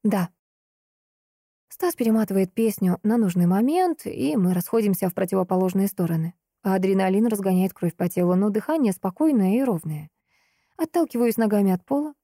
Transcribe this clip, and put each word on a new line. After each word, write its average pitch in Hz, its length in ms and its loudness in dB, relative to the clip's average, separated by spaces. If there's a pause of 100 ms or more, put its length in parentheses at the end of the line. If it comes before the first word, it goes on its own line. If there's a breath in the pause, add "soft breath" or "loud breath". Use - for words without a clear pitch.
"Да". 196 260 0 (1400)
Стас - 260 -4
перематывает 208 580 0
песню 196 500 0
на 214 140 2
нужный 180 280 2
момент, 285 600 0
и 277 300 -4
мы 185 180 2
расходимся 196 560 0
в 180 40 -10
противоположные 185 760 0
стороны. 165 460 -4 (300)
Адреналин 190 640 2
разгоняет 190 440 0
кровь - 240 -4
по 175 140 -4
телу, 180 260 0
но 202 140 2
дыхание 226 420 0
спокойное 196 640 0
и 262 80 0
ровное. 156 460 -4 (680)
Отталкиваюсь 247 600 -2
ногами 208 340 2
от 180 140 -2
пола. 285 280 -4 (100)